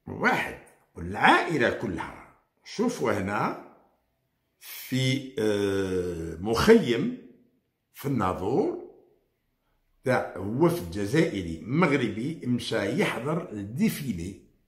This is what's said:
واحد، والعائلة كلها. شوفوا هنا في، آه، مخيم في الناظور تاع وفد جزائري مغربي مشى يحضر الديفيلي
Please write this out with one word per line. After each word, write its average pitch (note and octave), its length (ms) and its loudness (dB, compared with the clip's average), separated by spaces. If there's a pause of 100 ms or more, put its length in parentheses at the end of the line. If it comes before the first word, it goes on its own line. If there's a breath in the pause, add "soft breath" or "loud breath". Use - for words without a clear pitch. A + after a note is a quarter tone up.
واحد، - 520 -2 (360)
والعائلة A#2+ 760 2
كلها. - 640 -8 (280)
شوفوا F#3+ 500 -2
هنا G2+ 560 -4 (920)
في، - 800 -4
آه، F#2+ 1000 0
مخيم A#2+ 880 4 (640)
في - 120 -10
الناظور B2+ 840 0 (1120)
تاع B2 340 0
وفد G#2 540 2
جزائري G2+ 760 0
مغربي C3+ 800 0
مشى A#2 540 -2
يحضر E3 520 -2
الديفيلي G#2+ 920 -4 (260)